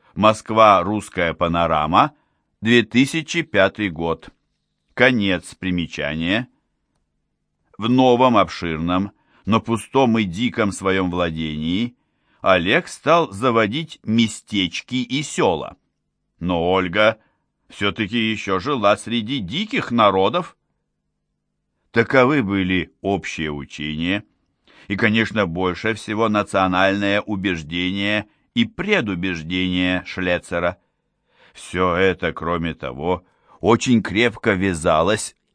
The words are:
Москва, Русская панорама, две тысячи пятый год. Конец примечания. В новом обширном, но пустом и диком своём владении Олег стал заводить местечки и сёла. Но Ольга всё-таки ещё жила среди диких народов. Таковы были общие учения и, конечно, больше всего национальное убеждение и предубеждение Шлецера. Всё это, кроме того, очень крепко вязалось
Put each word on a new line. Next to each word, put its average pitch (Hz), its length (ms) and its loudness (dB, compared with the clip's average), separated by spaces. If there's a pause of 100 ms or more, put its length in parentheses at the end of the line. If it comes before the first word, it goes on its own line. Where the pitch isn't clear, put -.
(140)
Москва, 107 680 4
Русская 92 500 -4
панорама, 85 800 0 (480)
две 117 220 4
тысячи 156 600 -2
пятый 101 460 0
год. 82 420 -6 (640)
Конец 104 600 0
примечания. 87 960 -4 (1300)
В 107 100 -4
новом 123 480 6
обширном, 87 760 0 (320)
но 107 160 2
пустом 113 580 0
и 110 60 2
диком 101 480 -2
своём 95 380 -2
владении 85 840 -4 (460)
Олег 95 480 2
стал 156 420 0
заводить 113 720 -2
местечки 107 920 -2
и 127 260 -4
сёла. 87 540 -2 (640)
Но 87 320 0
Ольга 95 460 2 (500)
всё-таки 101 500 -4
ещё 110 400 -2
жила 104 380 2
среди 117 420 -6
диких 151 540 -6
народов. 110 640 2 (1400)
Таковы 127 520 2
были 92 560 -2
общие 87 500 -4
учения 76 720 -6 (640)
и, 104 80 -4
конечно, 107 520 0
больше 90 480 -2
всего 107 340 -2
национальное 98 920 0
убеждение 98 1040 -4 (280)
и 117 100 2
предубеждение 90 1400 -2
Шлецера. 87 720 -4 (760)
Всё 90 420 -2
это, 87 380 0
кроме 82 420 -4
того, 76 500 -6 (340)
очень 117 440 4
крепко 110 500 0
вязалось 87 840 0 (200)